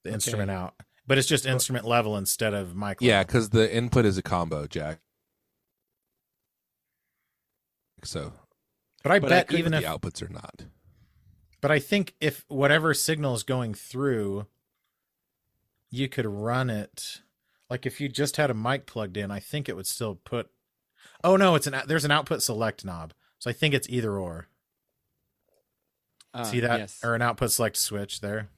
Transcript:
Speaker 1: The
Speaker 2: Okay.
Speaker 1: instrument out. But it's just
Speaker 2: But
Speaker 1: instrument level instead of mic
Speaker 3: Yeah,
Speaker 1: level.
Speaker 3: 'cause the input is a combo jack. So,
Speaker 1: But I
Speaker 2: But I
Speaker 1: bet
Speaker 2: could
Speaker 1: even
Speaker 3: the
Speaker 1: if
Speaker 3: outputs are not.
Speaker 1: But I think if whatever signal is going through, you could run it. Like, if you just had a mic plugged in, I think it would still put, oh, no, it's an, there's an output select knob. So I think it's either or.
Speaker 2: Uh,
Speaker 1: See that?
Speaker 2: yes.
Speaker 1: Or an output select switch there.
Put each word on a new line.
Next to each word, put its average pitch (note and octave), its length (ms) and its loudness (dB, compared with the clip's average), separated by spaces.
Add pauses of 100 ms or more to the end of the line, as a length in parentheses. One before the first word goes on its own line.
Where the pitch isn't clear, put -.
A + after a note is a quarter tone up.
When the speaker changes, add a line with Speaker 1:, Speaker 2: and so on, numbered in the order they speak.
Speaker 1:
The F2+ 80 -10
Speaker 2:
Okay. A2 40 -4
Speaker 1:
instrument G#2 360 -2
out. F#2 240 -6 (320)
But C3+ 100 4
it's C3+ 120 2
just C#3 160 2
Speaker 2:
But C3 80 0
Speaker 1:
instrument B2 340 -2
level A2+ 320 2
instead G#2 340 -2
of F#2 240 -4
mic G2+ 240 -6
Speaker 3:
Yeah, A#2 180 6
Speaker 1:
level. F#2+ 140 2
Speaker 3:
'cause A2+ 180 4
the A2 240 6
input A#2+ 300 4
is F#2+ 140 4
a F2+ 40 -4
combo D#2+ 440 -2
jack. D#2 320 -8 (3000)
So, D2 280 -10 (720)
Speaker 1:
But D3+ 100 2
I G3+ 80 6
Speaker 2:
But - 120 2
I F3 40 8
Speaker 1:
bet F3 120 4
Speaker 2:
could D#3+ 100 0
Speaker 1:
even E3 140 0
Speaker 3:
the D#3 60 2
Speaker 1:
if - 60 0
Speaker 3:
outputs D#2+ 380 -6
are F2 100 -10
not. - 320 -16 (960)
Speaker 1:
But C#3+ 100 0
I D3+ 80 6
think G3+ 420 0
if - 280 -2
whatever D3 460 4
signal D3+ 400 0
is A2 80 -4
going A#2+ 320 -2
through, G#2+ 720 -2 (1400)
you C3 180 -4
could A#2 180 -4
run A#2 440 -2
it. - 520 -10 (480)
Like, B2+ 160 -6
if - 140 -6
you C#3+ 80 -2
just C#3 280 -2
had D3 140 2
a A2+ 40 0
mic B2+ 320 -2
plugged G#2 300 -8
in, G2+ 140 -4
I G2+ 100 -6
think - 280 -6
it G#2 80 -6
would F#2+ 100 -10
still G#2 300 -4
put, - 340 -8 (720)
oh, F#3 120 8
no, F#3+ 180 8
it's D3+ 120 2
an, C3+ 100 -4 (100)
there's D3 180 0
an D3 60 0
output D3 320 2
select A2 420 -2
knob. E2 280 -10 (260)
So A#2+ 120 -4
I - 20 -4
think D3 220 2
it's B2+ 140 0
either A2+ 280 -2
or. E2+ 320 -8 (1800)
Speaker 2:
Uh, A#2+ 120 -6
Speaker 1:
See A#2+ 160 0
that? A#2 180 2
Speaker 2:
yes. G2+ 260 -10
Speaker 1:
Or A#2 100 0
an A#2 80 0
output A#2 280 0
select A2 260 0
switch - 440 -4
there. G#2 380 -6